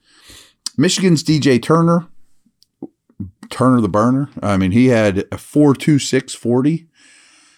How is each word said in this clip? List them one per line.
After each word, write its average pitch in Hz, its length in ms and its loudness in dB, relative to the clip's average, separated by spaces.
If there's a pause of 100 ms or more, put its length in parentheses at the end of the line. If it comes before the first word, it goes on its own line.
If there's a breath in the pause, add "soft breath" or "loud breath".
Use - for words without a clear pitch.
(760 loud breath)
Michigan's 175 460 0
D 156 160 0
J 127 180 2
Turner, 165 500 0 (1400)
Turner 123 320 0
the 101 80 -2
Burner. 123 400 0 (100)
I 101 180 -2
mean, 92 160 0
he 123 140 4
had 107 440 0
a - 80 -8
four 147 340 2
two 147 240 0
six - 380 -4
forty. 135 520 -2 (720 soft breath)